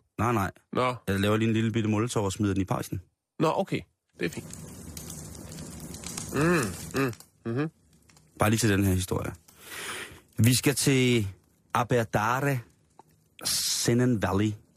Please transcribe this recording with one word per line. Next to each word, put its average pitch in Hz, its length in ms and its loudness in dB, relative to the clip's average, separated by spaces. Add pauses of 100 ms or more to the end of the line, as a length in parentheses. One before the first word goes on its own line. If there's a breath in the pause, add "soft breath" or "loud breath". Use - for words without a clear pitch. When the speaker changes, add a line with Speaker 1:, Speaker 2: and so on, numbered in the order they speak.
(180)
Speaker 1:
Nej, 117 160 0
nej. 98 180 0 (220)
Speaker 2:
Nå. 123 220 0 (120)
Speaker 1:
Jeg 98 120 0
laver 104 180 4
lige 113 100 2
en 113 60 2
lille 110 180 2
bitte 107 180 0
molotov 107 360 0
og 95 60 0
smider 101 220 0
den 95 80 2
i 90 40 0
pejsen. - 360 -4 (380)
Speaker 2:
Nå, 160 160 4
okay. - 240 -2 (400)
Det - 60 -4
er 170 40 -2
fint. - 160 -10 (1900)
Mm, 135 680 0
mm, 127 120 -2 (380)
mhm. 143 180 -2 (720)
Speaker 1:
Bare 104 100 4
lige 113 80 4
til 110 120 2
den 98 140 4
her 95 100 4
historie. - 380 -2 (1080 loud breath)
Vi 120 180 6
skal 135 200 2
til 123 520 4 (460)
Aberdare, 123 840 2 (840)
Sennen 123 800 2
Valley 98 300 2 (260)